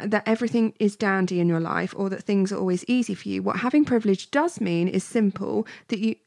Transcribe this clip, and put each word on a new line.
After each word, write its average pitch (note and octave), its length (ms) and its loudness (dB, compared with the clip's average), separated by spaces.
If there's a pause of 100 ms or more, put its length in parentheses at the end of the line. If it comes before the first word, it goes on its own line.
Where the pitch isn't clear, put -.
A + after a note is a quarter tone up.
that G#3 260 0
everything A3+ 500 2
is G#3 200 2
dandy F#3+ 420 0
in E3+ 80 4
your E3 140 2
life E3+ 360 -2
or G3 120 -2
that - 140 -8
things G3 280 2
are G3 60 -4
always F3+ 300 0
easy A#3+ 280 0
for - 140 -12
you. F#3+ 120 -2
What F#3+ 160 -2
having C#4+ 280 2
privilege G#3 440 0
does D#4 300 -2
mean F3 300 2
is F#3 160 -2
simple G#3 600 0 (220)
that G#3+ 120 -4
you, A3 160 0 (120)